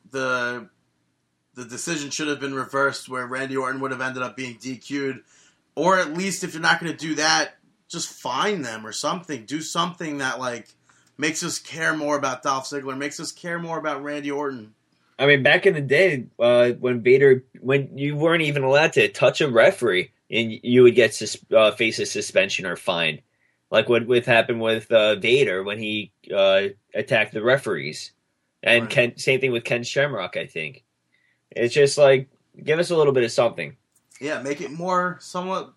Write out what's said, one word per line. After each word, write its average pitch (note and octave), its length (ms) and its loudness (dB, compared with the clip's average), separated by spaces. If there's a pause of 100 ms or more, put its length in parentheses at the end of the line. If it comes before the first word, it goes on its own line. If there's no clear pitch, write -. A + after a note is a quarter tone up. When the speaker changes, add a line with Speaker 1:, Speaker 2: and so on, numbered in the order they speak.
(120)
Speaker 1:
the, B2 580 -4 (840)
the B2 100 -14
decision C#3+ 440 -8
should D3+ 200 -6
have C#3+ 100 -6
been C3+ 140 -8
reversed, C3+ 560 -2
where B2+ 180 -8
Randy C3 300 -6
Orton C3 240 -4
would C3 100 -6
have B2+ 80 -8
ended B2+ 240 -6
up B2 140 -10
being B2 240 -12
D B2+ 160 -10
Q'd, C3+ 420 -8 (560)
or F#3 240 2
at D3+ 140 -4
least F3+ 320 -6
if - 80 -12
you're D#3 80 -10
not E3 180 2
gonna E3 160 -6
do D#3 200 -6
that, D#3 400 0 (340)
just E3 200 -10
fine D#3+ 520 -4
them A2 260 -10
or A2 60 -14
something. D3+ 520 -8
Do C#3+ 140 -8
something E3+ 600 -6
that, B2+ 200 -6
like, A#2+ 300 -8 (480)
makes D#3+ 260 -4
us E3 160 -8
care D#3+ 360 -4
more D3 200 -2
about C3 280 -4
Dolph C3+ 260 -2
Ziggler, C3+ 280 -8
makes C#3+ 220 -8
us D#3+ 140 -12
care E3+ 260 -8
more E3 180 -8
about D3 240 -6
Randy D3 300 -8
Orton. C3+ 420 -8 (460)
Speaker 2:
I C3+ 60 2
mean, C#3 180 6
back F3 220 2
in F#3 80 6
the D3+ 80 -2
day, C#3+ 460 2 (120)
uh, A#2+ 300 6
when B2 320 -2
Vader, C3 420 6 (160)
when C3+ 380 -2
you D3 180 -4
weren't E3 280 2
even C#3+ 200 -2
allowed D3 300 4
to G#2+ 160 4
touch - 320 2
a D3 100 0
referee, A2+ 600 2 (200)
and A2 320 -2
you B2 200 8
would A#2+ 120 10
get A2 180 6
sus-, - 400 -10
uh, A2 180 6
face A2+ 280 -2
a G#2 60 -2
suspension G2 600 -2
or F2 120 -6
fine, E2 440 -4 (480)
like A2 200 2
what, A#2 180 2
what B2 180 2
happened A#2 360 2
with, A2+ 280 -2
uh, G#2+ 260 4
Vader G2+ 460 2
when G2+ 160 -6
he, G#2+ 360 -8 (200)
uh, G2 340 4 (280)
attacked G#2+ 380 -2
the G#2+ 100 -6
referees, G#2 720 -2 (500)
and A#2 200 2
Speaker 1:
Right. A2+ 60 -8
Speaker 2:
Ken, A#2+ 280 0
same C3 240 0
thing C3 100 -2
with A#2 140 -4
Ken A#2+ 180 -4
Shamrock. B2 540 -4
I D#2 80 -6
think D2+ 400 -12 (640)
it's A#2+ 220 -2
just C#3+ 240 4
like, C3+ 320 6 (340)
give D#3 160 0
us F3 120 -2
a E3+ 40 0
little D3 160 4
bit B2 140 2
of A2+ 80 -4
something. F2 420 -2 (460)
Speaker 1:
Yeah, C3+ 200 -6
make C#3+ 200 -6
it C3 100 -10
more, F3+ 480 -4
somewhat F3+ 580 -8